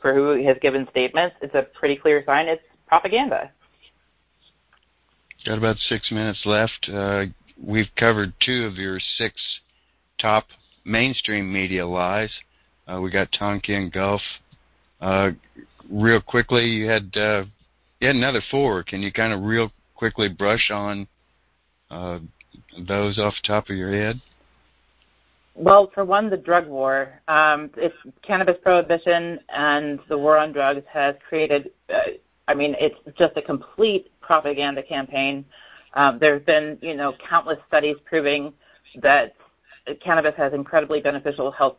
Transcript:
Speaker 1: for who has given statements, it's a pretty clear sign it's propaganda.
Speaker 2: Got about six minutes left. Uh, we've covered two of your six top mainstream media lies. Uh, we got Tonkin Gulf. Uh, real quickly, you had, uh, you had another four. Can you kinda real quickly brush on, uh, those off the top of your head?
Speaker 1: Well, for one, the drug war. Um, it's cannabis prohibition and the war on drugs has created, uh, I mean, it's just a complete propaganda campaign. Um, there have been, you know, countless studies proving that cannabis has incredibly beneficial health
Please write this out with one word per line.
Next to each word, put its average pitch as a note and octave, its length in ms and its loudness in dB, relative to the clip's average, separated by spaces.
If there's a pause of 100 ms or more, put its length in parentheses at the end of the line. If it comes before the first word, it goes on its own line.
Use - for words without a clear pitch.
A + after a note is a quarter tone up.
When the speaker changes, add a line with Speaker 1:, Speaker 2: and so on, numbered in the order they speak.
Speaker 1:
for C3+ 140 2
who C#3 300 2
has C3 180 6
given C3+ 280 0
statements, C#3+ 520 0
it's C#3+ 120 -6
a C#3 80 2 (160)
pretty C#3+ 180 0
clear D3 280 2
sign D3+ 220 2
it's D#3+ 160 -2 (240)
propaganda. G3 640 0 (1900)
Speaker 2:
Got A2 140 -4
about A2 180 0
six - 340 -4
minutes G#2+ 360 -4
left. G#2+ 460 0
Uh, G2+ 320 -2 (380)
we've G#2+ 340 -2
covered G#2+ 360 2 (120)
two B2+ 200 -2
of G2 120 -8
your F#2+ 220 -8 (180)
six A2+ 180 -4 (840)
top G#2+ 260 2 (380)
mainstream A2 680 -2
media F#2 340 -2
lies. F2+ 440 -2 (560)
Uh, F#2 140 -10
we F#2 100 -6
got G2 220 0
Tonkin G2+ 580 -4
Gulf. G2 320 -2 (800)
Uh, F#2+ 300 2 (600)
real G#2+ 300 4
quickly, A#2+ 460 0
you A2 220 -2
had, G#2 280 -2
uh, G#2 280 0 (560)
you B2+ 60 0
had C3+ 100 2
another B2 240 0 (100)
four. B2 320 0
Can G2 200 -8
you G2 100 -6
kinda A2+ 240 -2
real A2 340 0 (260)
quickly G#2+ 340 0
brush G2+ 400 0
on, G2+ 360 -6 (840)
uh, F2 280 -10 (680)
those G2+ 320 -2
off G#2 240 0
the - 40 -4
top G#2 220 -2
of G2 80 -6
your F#2+ 160 -4
head? G#2+ 280 -2 (1300)
Speaker 1:
Well, G3 400 6
for G3 100 -2
one, G3+ 260 0
the F#3+ 80 -2
drug E3+ 280 0
war. C3+ 640 -4
Um, D3+ 480 2
it's E3+ 180 -2 (280)
cannabis F#3 400 0
prohibition E3+ 800 2 (100)
and D3 580 0
the D3+ 100 -2
war D3+ 200 6
on D#3 140 0
drugs C#3 380 0
has C#3+ 240 0 (140)
created, D3+ 420 0 (220)
uh, - 80 2 (480)
I D3+ 60 2
mean, C#3+ 260 0
it's D3 160 0 (200)
just E3 200 2
a D3+ 60 -4
complete F#3+ 680 -2 (100)
propaganda C#3+ 600 -2
campaign. C#3 600 -6 (500)
Um, C3+ 240 2
there D3+ 160 6
have C#3+ 120 -6
been, D3+ 360 2
you D#3+ 140 -8
know, C#3+ 180 -4 (140)
countless D#3 300 0 (100)
studies D3+ 360 2
proving D3 480 -2 (480)
that C#3 340 4 (680)
cannabis D#3+ 340 0
has C#3+ 180 0
incredibly D3 460 -2
beneficial C#3+ 520 -4
health C3+ 260 0